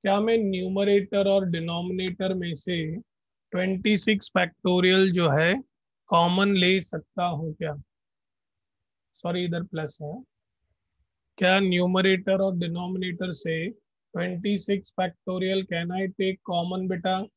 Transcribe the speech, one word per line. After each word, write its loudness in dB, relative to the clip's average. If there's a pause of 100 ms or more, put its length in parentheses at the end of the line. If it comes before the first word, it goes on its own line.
क्या 4
मैं 4
न्यूमरेटर 2
और 4
डिनोमिनेटर -4
में -4
से -6 (760)
ट्वेंटी 2
सिक्स 0
factorial 4
जो 2
है 4 (560)
कॉमन 4
ले 4
सकता -6
हूँ -4
क्या? -6 (1400)
सॉरी, -4
इधर -4
प्लस -8
है। -10 (1300)
क्या 4
न्यूमरेटर 2
और 0
डिनोमिनेटर -6
से -6
ट्वेंटी -6
सिक्स -4
factorial -4
can -4
I -2 (140)
take -2 (100)
common -2
बेटा? -2 (220)